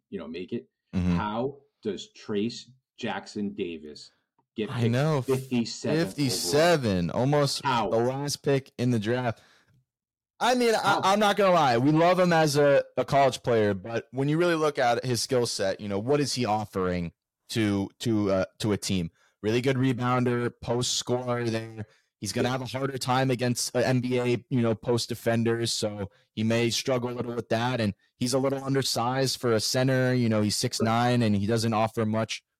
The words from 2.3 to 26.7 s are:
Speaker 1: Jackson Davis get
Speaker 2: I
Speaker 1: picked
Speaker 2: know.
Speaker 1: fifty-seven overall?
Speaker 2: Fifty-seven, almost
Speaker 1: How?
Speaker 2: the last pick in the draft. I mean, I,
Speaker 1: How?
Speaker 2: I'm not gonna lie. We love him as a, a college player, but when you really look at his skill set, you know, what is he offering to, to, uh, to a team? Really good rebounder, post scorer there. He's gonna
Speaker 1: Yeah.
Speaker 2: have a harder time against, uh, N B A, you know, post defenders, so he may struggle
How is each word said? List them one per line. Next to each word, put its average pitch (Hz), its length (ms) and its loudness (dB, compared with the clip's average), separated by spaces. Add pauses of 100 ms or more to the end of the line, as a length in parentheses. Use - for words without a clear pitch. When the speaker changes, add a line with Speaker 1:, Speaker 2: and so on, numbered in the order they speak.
Speaker 1:
Jackson 101 560 -8
Davis 78 580 -10 (460)
get 107 120 -6
Speaker 2:
I 120 120 -6
Speaker 1:
picked 117 100 2
Speaker 2:
know. 139 300 0
Speaker 1:
fifty-seven 131 760 -4
overall? 165 120 0
Speaker 2:
Fifty-seven, 143 1040 0
almost 139 520 0
Speaker 1:
How? 117 260 0
Speaker 2:
the 113 80 0
last 135 460 -2
pick 139 340 -2
in 123 140 0
the 120 80 2
draft. 120 420 -2 (1000)
I 240 140 4
mean, 240 200 2
I, - 40 2
Speaker 1:
How? 196 240 2
Speaker 2:
I'm 196 160 4
not 202 180 2
gonna 196 160 4
lie. 139 240 4
We 135 140 4
love 170 280 6
him 180 140 4
as 156 240 4
a, 143 260 6 (140)
a 127 80 0
college 139 380 4
player, 110 300 4
but 110 380 -6
when 135 160 -2
you 151 100 2
really 175 180 4
look 156 220 0
at 120 280 2
his 123 160 0
skill 123 240 0
set, 98 340 -2
you 107 80 -8
know, 101 120 -2
what 135 200 2
is 139 140 -2
he 123 120 -2
offering 92 680 -2 (360)
to, 101 400 0 (100)
to, 104 320 2
uh, 95 140 2 (140)
to 110 140 0
a 95 40 -2
team? 90 320 -2 (320)
Really 110 200 0
good 131 160 0
rebounder, 123 760 0 (100)
post 123 360 -4
scorer 123 520 -4
there. 113 360 -8 (340)
He's 101 140 -8
gonna 120 160 0
Speaker 1:
Yeah. 127 40 -2
Speaker 2:
have 135 80 -4
a 127 40 -10
harder 135 320 -6
time 131 340 0
against, 120 440 -2
uh, 123 40 0
N 123 220 2
B 123 180 -2
A, 123 300 -2
you 123 120 0
know, 113 140 2
post 120 340 -2
defenders, 117 640 -2
so 104 380 -4 (260)
he 110 80 -4
may 117 260 2
struggle 123 400 -2